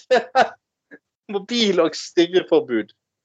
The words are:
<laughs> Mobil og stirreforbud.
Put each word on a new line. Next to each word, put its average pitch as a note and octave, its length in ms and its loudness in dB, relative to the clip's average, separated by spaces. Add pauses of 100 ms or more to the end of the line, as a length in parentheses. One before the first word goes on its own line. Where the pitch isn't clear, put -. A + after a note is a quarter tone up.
(120)
<laughs> - 1200 -4
Mobil G3+ 480 -2
og D#3+ 160 0
stirreforbud. E3+ 920 0 (360)